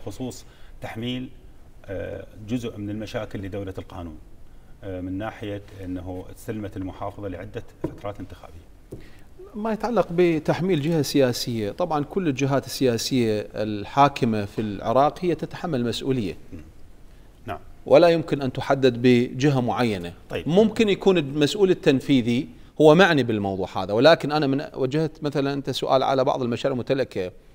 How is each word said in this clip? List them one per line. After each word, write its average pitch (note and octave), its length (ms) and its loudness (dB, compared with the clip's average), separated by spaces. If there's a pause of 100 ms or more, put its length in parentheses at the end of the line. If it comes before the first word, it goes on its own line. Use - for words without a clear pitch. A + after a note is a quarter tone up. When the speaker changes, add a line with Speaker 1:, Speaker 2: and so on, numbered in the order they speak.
Speaker 1:
خصوص A#2 380 -10 (380)
تحميل، B2 460 -8 (580)
آه، F#2 400 -8 (220)
جزء A2+ 300 -6
من G#2 120 -8
المشاكل G#2+ 480 -8
لدولة F#2+ 400 -8
القانون، F2 400 -12 (680)
آه، F#2 160 -8
من F#2 180 -6
ناحية G#2 440 -8 (220)
أنه F#2 400 -8 (120)
استلمت G#2+ 400 -10
المحافظة G2 520 -10
لعدة G#2 340 -10 (200)
فترات - 380 -10
انتخابية. - 520 -16 (840)
Speaker 2:
ما G#3+ 180 -4
يتعلق G#3 380 0
بتحميل E3+ 720 2
جهة D#3 200 0
سياسية، A#2+ 680 0
طبعًا D#3 340 -2
كل F3+ 240 -2
الجهات C3+ 380 0
السياسية A#2 880 0
الحاكمة G#2+ 880 0
في G2+ 160 -8
العراق A2+ 600 0
هي F3 140 0
تتحمل D3+ 500 -4
مسؤولية. A#2 520 -4 (1120)
Speaker 1:
نعم. F#2+ 120 -8 (280)
Speaker 2:
ولا D#3+ 220 8
يمكن D3+ 340 0
أن B2+ 100 -4
تحدد C3 500 2
بجهة B2+ 580 4
معينة. G#2 520 -2 (180)
Speaker 1:
طيب. F#2 180 -6
Speaker 2:
ممكن G#3+ 400 4
يكون F#3+ 300 4
المسؤول D3 520 2
التنفيذي C3 800 2 (320)
هو D3+ 140 10
معني E3+ 280 6
بالموضوع G2+ 540 -2
هذا، F#2+ 160 -2
ولكن C#3+ 400 6
أنا D3+ 140 0
من C#3 160 0 (120)
وجهت C#3 380 -2 (100)
مثلًا C#3 300 -2
أنت C#3 180 -6
سؤال C3 320 2
على C3 220 2
بعض C#3+ 180 6
المشاريع A#2+ 320 0
المتلكة، A2+ 560 0 (240)